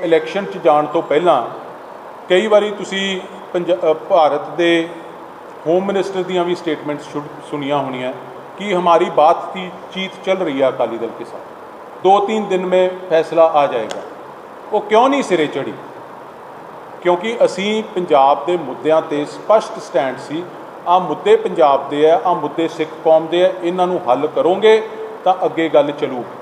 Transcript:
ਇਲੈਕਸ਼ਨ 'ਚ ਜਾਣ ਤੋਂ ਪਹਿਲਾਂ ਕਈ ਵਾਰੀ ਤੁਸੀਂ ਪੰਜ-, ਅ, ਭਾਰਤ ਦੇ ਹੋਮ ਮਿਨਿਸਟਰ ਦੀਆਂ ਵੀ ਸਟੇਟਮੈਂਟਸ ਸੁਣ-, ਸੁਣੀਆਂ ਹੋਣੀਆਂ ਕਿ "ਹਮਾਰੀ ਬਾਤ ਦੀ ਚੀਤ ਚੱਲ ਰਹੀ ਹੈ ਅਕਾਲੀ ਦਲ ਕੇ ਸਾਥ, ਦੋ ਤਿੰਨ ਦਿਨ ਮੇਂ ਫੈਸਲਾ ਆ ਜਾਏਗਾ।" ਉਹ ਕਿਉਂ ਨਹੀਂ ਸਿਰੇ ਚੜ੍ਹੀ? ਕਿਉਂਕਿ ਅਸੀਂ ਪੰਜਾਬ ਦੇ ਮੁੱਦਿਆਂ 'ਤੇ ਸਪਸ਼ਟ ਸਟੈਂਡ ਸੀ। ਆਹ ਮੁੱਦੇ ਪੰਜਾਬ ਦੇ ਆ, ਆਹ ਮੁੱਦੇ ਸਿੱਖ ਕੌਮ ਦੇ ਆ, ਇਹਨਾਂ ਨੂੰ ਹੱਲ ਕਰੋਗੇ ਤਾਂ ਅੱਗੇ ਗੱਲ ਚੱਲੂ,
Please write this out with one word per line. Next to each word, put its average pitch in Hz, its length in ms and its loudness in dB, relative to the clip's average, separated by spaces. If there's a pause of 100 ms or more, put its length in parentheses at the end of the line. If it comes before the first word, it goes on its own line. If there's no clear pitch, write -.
ਇਲੈਕਸ਼ਨ 165 420 0
'ਚ 190 140 -8
ਜਾਣ 151 280 4
ਤੋਂ - 160 -2
ਪਹਿਲਾਂ 151 400 2 (840)
ਕਈ 185 180 4
ਵਾਰੀ 208 240 4
ਤੁਸੀਂ 196 500 -4 (340)
ਪੰਜ-, 170 180 0
ਅ, - 200 2 (160)
ਭਾਰਤ 151 400 4
ਦੇ 170 400 2 (800)
ਹੋਮ 185 200 2
ਮਿਨਿਸਟਰ 190 360 -2
ਦੀਆਂ 180 220 -2
ਵੀ 175 100 -2
ਸਟੇਟਮੈਂਟਸ 147 580 -6
ਸੁਣ-, 147 380 -10
ਸੁਣੀਆਂ 143 280 -2
ਹੋਣੀਆਂ 131 340 -6 (460)
ਕਿ 196 160 -4
"ਹਮਾਰੀ 175 360 2
ਬਾਤ 165 440 2
ਦੀ 185 160 -10 (220)
ਚੀਤ 190 180 -8 (160)
ਚੱਲ 190 100 0
ਰਹੀ 147 260 -2
ਹੈ 131 60 4
ਅਕਾਲੀ 117 300 -2
ਦਲ 113 200 -6
ਕੇ - 60 -10
ਸਾਥ, - 160 -14 (600)
ਦੋ 196 160 6
ਤਿੰਨ 208 300 -2
ਦਿਨ 185 180 -2
ਮੇਂ 185 240 2 (200)
ਫੈਸਲਾ 160 340 4
ਆ 151 220 4
ਜਾਏਗਾ।" 107 340 -4 (720)
ਉਹ 208 80 2
ਕਿਉਂ 226 280 4
ਨਹੀਂ 277 140 0
ਸਿਰੇ 160 240 0
ਚੜ੍ਹੀ? 135 260 -6 (1300)
ਕਿਉਂਕਿ 185 420 0
ਅਸੀਂ 208 380 0 (120)
ਪੰਜਾਬ 147 520 4
ਦੇ 175 100 0
ਮੁੱਦਿਆਂ 151 460 0
'ਤੇ 147 220 -4
ਸਪਸ਼ਟ - 540 0
ਸਟੈਂਡ 131 400 -2
ਸੀ। 165 260 -8 (440)
ਆਹ 180 120 6
ਮੁੱਦੇ 180 360 2
ਪੰਜਾਬ 165 520 2
ਦੇ 151 220 4
ਆ, 180 140 4
ਆਹ 180 100 2
ਮੁੱਦੇ 160 340 -4
ਸਿੱਖ 156 220 -4 (140)
ਕੌਮ 160 220 6
ਦੇ 175 200 2
ਆ, 185 60 2 (100)
ਇਹਨਾਂ 180 240 0
ਨੂੰ 180 140 0 (100)
ਹੱਲ 143 160 2
ਕਰੋਗੇ 196 600 4 (360)
ਤਾਂ 185 100 4 (100)
ਅੱਗੇ 160 240 0
ਗੱਲ 143 240 4
ਚੱਲੂ, 127 320 -4 (180)